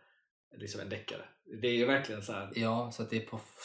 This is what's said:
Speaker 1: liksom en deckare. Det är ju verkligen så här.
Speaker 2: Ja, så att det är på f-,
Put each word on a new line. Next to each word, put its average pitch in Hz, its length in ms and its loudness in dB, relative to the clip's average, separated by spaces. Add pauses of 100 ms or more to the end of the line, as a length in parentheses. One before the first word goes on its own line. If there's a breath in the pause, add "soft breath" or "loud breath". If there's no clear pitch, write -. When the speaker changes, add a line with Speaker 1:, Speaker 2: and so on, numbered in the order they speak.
(560 soft breath)
Speaker 1:
liksom 104 240 -8
en 101 80 -6
deckare. - 340 -6 (380)
Det 120 80 4
är 120 60 6
ju 120 120 6
verkligen 135 360 2
så 113 100 -4
här. 101 220 -4
Speaker 2:
Ja, 117 380 4
så - 100 -4
att 110 80 -4
det 113 60 0
är 110 100 0
på 117 100 -6
f-, - 280 -10